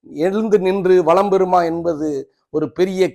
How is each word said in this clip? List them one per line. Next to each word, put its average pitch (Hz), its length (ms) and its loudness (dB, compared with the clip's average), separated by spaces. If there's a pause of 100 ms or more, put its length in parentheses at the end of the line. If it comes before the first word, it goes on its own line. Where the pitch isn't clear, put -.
(140)
எழுந்து 196 460 0
நின்று 185 440 2
வளம் 190 280 2
பெறுமா 185 320 2
என்பது 160 680 -6 (160)
ஒரு 151 220 -4
பெரிய 185 440 0